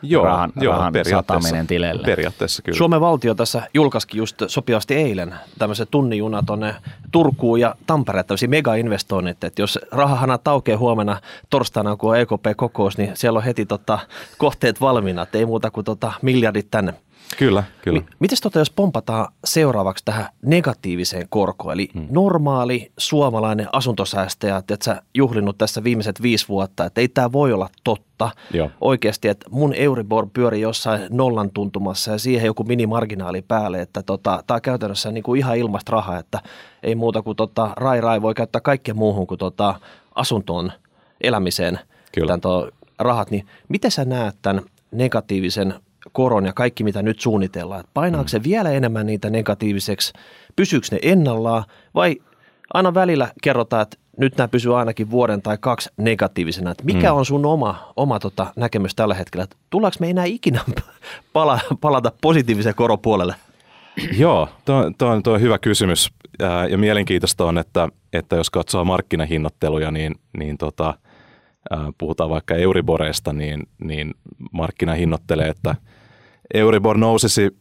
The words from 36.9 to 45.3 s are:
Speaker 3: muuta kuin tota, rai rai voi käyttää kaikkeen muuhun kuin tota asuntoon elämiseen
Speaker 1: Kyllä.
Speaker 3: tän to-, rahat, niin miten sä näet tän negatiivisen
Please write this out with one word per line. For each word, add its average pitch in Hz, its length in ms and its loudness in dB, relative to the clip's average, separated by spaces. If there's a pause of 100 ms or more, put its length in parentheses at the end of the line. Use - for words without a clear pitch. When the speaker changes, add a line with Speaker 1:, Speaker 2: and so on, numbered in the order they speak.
Speaker 3:
muuta 113 260 -2
kuin 104 160 -6
tota, 110 380 -2
rai 123 260 0
rai 113 200 2
voi 113 120 0
käyttää 113 280 -4
kaikkeen 127 360 -2
muuhun 104 300 0
kuin 92 100 -10
tota 95 380 -2 (400)
asuntoon 95 560 -2 (500)
elämiseen 92 580 0 (320)
Speaker 1:
Kyllä. 80 160 0
Speaker 3:
tän 87 140 0
to-, 92 280 0 (300)
rahat, 117 320 0
niin 101 160 -4 (200)
miten - 240 -2
sä 139 140 -2
näet 123 360 -4
tän 98 200 0 (300)
negatiivisen 101 840 -2 (380)